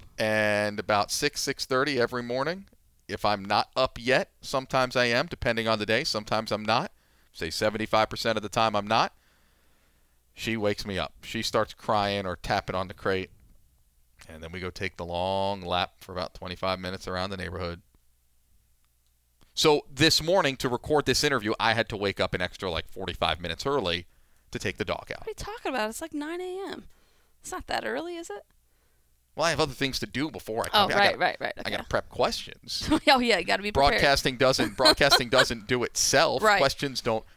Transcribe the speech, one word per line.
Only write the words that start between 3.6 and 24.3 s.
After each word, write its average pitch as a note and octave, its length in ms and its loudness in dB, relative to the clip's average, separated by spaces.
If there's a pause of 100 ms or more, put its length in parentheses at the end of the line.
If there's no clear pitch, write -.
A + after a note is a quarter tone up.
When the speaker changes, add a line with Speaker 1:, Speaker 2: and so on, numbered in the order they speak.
Speaker 1:
up C3 260 0
yet, B2+ 300 2 (100)
sometimes C3 540 -2
I B2 100 4
am, B2 220 0
depending A2+ 400 -2
on A2+ 100 2
the G#2+ 80 -2
day, A2+ 180 0
sometimes A2 480 -2
I'm G#2+ 140 -2
not. A#2+ 260 0 (400)
Say E2 200 -6
seventy-five G#2+ 580 2
percent A2 280 -2
of G#2 60 -2
the G#2 60 -8
time A2 260 2
I'm G2+ 120 0
not. A#2 260 0 (1200)
She A2+ 240 -4
wakes G#2 280 -2
me G2 120 -4
up. E2 240 -4
She - 220 -6
starts A2 300 -2
crying G2+ 520 0
or F2+ 120 -4
tapping G2+ 380 -2
on F#2 120 -2
the G2 60 -12
crate. F#2+ 360 -2 (960)
And D#2+ 140 -18
then D#2+ 100 -14
we F#2 80 -10
go F2+ 120 -8
take F#2+ 260 -8
the F2 80 -8
long F#2+ 560 -2
lap F2+ 380 -2
for - 140 -18
about F2+ 200 -6
twenty-five F#2 460 -4
minutes F#2 280 -8
around F#2 220 -4
the G2 80 -8
neighborhood. F2 440 -8 (1700)
So D3+ 400 4
this D3+ 300 4
morning, D#3+ 340 2
to C3+ 120 -2
record C#3+ 360 0
this C3 180 2
interview, A#2+ 360 0
I A2+ 140 4
had A2+ 160 0
to A2+ 80 -6
wake G2 220 -2
up F#2 140 0
an F#2 80 -2
extra, F2+ 300 -4
like, D#2+ 180 -4
forty-five E2+ 520 -4
minutes E2 240 -8
early F#2 420 -2 (440)